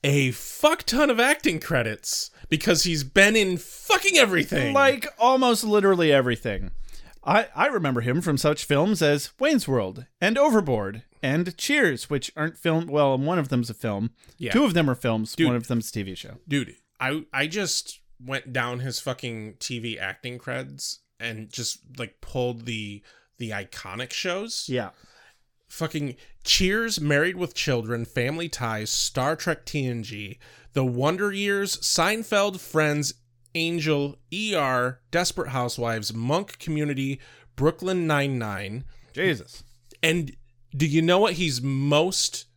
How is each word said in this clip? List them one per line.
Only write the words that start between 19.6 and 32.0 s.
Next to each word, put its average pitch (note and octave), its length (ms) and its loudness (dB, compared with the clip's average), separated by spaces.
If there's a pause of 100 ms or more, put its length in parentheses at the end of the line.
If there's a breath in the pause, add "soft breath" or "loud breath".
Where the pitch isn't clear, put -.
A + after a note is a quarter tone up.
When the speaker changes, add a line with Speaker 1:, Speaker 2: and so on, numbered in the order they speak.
Speaker 1:
V A2+ 180 -8
acting A#2+ 400 -8
creds C3+ 640 -10 (200)
and A2 320 -10
just, - 280 -6 (180)
like, - 240 -12
pulled B2 460 -4
the, G#2+ 340 -8 (380 soft breath)
the A#2 100 -8
iconic G2+ 640 -10
shows. F#3+ 560 -6
Speaker 2:
Yeah. A#2+ 200 -2 (800 soft breath)
Speaker 1:
Fucking D3 500 -6 (260 soft breath)
Cheers, G#3 560 0
Married D3+ 380 0
with F3+ 180 -6
Children, A#2 500 -2
Family D3+ 440 -4
Ties, A2 420 -6
Star C#3 440 0
Trek D#3+ 300 -4
T C#3+ 200 -4
N A#2+ 180 -4
G, G#2 340 -12 (360 soft breath)
The C3+ 120 2
Wonder C3 460 0
Years, G2+ 460 -2
Seinfeld, G3+ 840 0